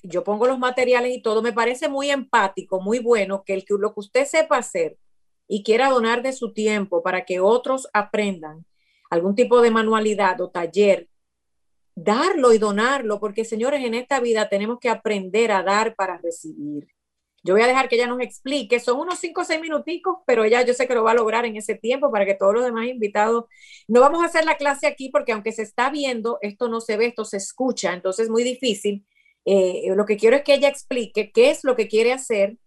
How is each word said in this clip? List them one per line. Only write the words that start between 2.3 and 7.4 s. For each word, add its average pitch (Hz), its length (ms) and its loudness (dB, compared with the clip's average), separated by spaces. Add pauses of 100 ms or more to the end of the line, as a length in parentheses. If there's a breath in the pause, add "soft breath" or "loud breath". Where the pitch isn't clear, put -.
muy 202 200 -2
bueno 202 440 0
que 196 120 -4
el 190 100 -6
que, - 140 -4
lo 202 160 -2
que 208 60 -8
usted 254 260 0
sepa 311 320 2
hacer 170 400 -4 (480)
y 202 160 -4
quiera 240 280 4
donar 233 320 2
de 262 100 -4
su 247 220 -8
tiempo 208 480 0
para 180 240 -4
que 180 120 -4
otros 247 540 2